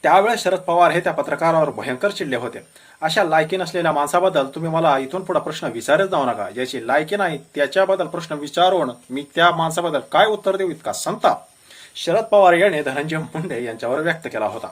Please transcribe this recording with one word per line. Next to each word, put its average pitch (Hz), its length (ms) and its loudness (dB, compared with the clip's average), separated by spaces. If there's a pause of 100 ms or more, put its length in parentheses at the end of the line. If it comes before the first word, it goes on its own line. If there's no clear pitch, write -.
त्यावेळेस 202 400 4
शरद 180 160 0
पवार 170 320 4
हे 170 100 0
त्या 175 120 -2
पत्रकारावर 160 580 0
भयंकर 127 400 -4
चिडले 147 260 -6
होते. 120 220 -8 (440)
अशा 160 220 2
लायकी 160 320 2
नसलेल्या 170 360 -2
माणसाबद्दल 147 540 2
तुम्ही 160 240 -6
मला 160 280 2
इथून 170 260 -6
पुढे 165 160 -2
प्रश्न 156 260 -8
विचारत 143 420 0
जाऊ 156 160 0
नका. 104 260 -2
ज्याची 120 360 -6
लायकी 160 300 0
नाही 180 220 -2 (160)
त्याच्याबद्दल 185 520 0
प्रश्न 165 280 -8
विचारून 156 560 2 (200)
मी 139 240 -6
त्या 170 160 6
माणसाबद्दल 165 500 -2 (120)
काय 175 140 6
उत्तर 202 300 -2
देऊ, 190 140 -2
इतका 175 220 -8
संताप - 480 -2 (560)
शरद 208 280 -2
पवार 196 280 6
यांनी 170 300 2
धनंजय 147 360 -4
मुंडे 160 460 -6
यांच्यावर 120 360 -4
व्यक्त 160 260 -4
केला 113 200 -4
होता. 107 260 -6